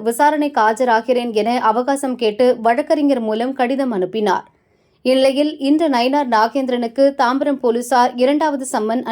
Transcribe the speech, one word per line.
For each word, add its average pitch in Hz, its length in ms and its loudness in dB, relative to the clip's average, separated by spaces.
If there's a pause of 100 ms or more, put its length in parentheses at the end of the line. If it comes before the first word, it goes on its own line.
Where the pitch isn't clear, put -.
விசாரணைக்கு 294 600 0
ஆஜராகிறேன் 240 720 0
என 220 80 0 (220)
அவகாசம் 254 500 -2
கேட்டு 214 240 0 (200)
வழக்கறிஞர் 277 640 0
மூலம் 226 320 -4
கடிதம் 254 380 -2
அனுப்பினார். 185 500 -2 (640)
இந்நிலையில் 269 420 2 (160)
இன்று 311 260 2
நயினார் 262 380 0
நாகேந்திரனுக்கு 247 720 0 (160)
தாம்பரம் 277 440 -2
போலீசார் 247 580 0
இரண்டாவது 285 500 0
சம்மன் 226 380 -2